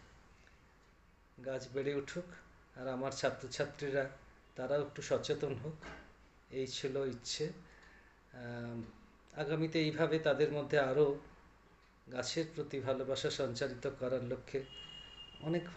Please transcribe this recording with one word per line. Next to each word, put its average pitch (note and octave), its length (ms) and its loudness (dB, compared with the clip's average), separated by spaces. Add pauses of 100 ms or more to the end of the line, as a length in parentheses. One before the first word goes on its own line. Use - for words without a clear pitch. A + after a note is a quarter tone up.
(1400)
গাছ C3 240 -4
বেড়ে C#3 260 0
উঠুক, C#3+ 300 -2 (540)
আর B2+ 100 -4
আমার C3 240 0
ছাত্রছাত্রীরা C3+ 1000 0 (460)
তারাও C#3 300 2
একটু - 160 -10
সচেতন C#3 520 2
হোক, C#3+ 200 -6 (760)
এই C3 160 -2
ছিল C3 300 -2
ইচ্ছে। C3+ 560 -2 (800)
আম, A#2+ 500 -6 (540)
আগামীতে D#3+ 440 2
এইভাবে D3+ 380 4
তাদের D3 340 4
মধ্যে D3 260 2
আরও C#3 400 6 (960)
গাছের B2+ 320 0 (100)
প্রতি C#3+ 260 -4
ভালোবাসা C3 500 2
সঞ্চারিত B2+ 680 0
করার B2+ 260 0
লক্ষ্যে C3 400 -2 (760)
অনেক E3 240 2 (120)